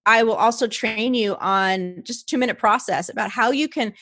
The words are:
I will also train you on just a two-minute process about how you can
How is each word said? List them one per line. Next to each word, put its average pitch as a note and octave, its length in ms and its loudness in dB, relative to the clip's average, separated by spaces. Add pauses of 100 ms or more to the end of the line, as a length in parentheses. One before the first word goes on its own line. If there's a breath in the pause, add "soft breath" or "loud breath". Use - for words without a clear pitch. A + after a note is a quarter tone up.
I A3+ 160 6
will A3+ 120 2
also A#3 340 2
train A3 460 -2
you G#3 260 0
on F#3+ 640 0
just - 180 -12
a - 40 -20
two-minute B3 320 -2
process G#3 500 0
about - 220 -6
how A#3 200 0
you C#4+ 180 0
can A#3 340 -4